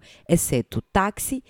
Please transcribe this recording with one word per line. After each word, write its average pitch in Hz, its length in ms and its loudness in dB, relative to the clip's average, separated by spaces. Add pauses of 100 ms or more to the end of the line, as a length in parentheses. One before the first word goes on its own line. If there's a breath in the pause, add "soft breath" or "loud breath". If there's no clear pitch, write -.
(280 soft breath)
exceto - 540 0
táxi, 208 680 -2